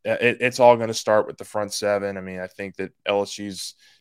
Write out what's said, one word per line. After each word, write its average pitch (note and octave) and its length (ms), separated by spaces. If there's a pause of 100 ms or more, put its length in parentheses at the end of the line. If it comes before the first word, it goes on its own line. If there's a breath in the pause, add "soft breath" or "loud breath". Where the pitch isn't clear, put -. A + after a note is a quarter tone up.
uh, A2 140
it, A#2+ 200
it's B2 180
all A#2+ 180
gonna A2+ 160
start G#2+ 340
with - 100
the - 60
front G#2 300
seven. G2+ 440
I F#2 40
mean, F#2 180
I F#2 80
think G2 300
that F#2 160 (120)
L G2+ 180
S - 140
U's G2+ 380 (260 soft breath)